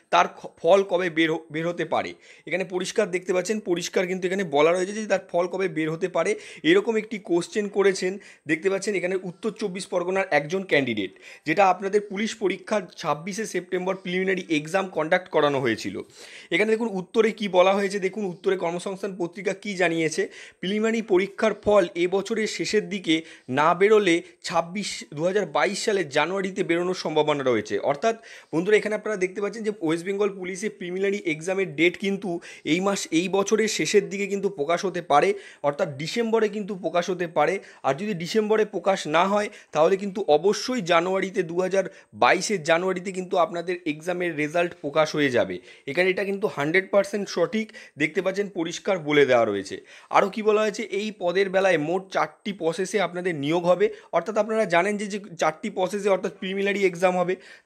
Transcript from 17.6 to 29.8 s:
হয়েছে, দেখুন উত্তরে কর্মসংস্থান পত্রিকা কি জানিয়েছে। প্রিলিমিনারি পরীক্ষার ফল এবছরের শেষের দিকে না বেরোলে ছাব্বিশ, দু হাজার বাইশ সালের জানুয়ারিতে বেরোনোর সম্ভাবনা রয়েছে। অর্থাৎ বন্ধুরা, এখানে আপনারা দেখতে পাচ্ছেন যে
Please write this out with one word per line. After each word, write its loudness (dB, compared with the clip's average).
হয়েছে, 0
দেখুন -4
উত্তরে -2
কর্মসংস্থান -6
পত্রিকা -4
কি -8
জানিয়েছে। 0
প্রিলিমিনারি 0
পরীক্ষার 2
ফল 4
এবছরের 0
শেষের -2
দিকে 0
না 4
বেরোলে 6
ছাব্বিশ, -4
দু -4
হাজার 0
বাইশ 0
সালের 0
জানুয়ারিতে 0
বেরোনোর 0
সম্ভাবনা 2
রয়েছে। 2
অর্থাৎ 0
বন্ধুরা, 4
এখানে 0
আপনারা -4
দেখতে -4
পাচ্ছেন -6
যে -2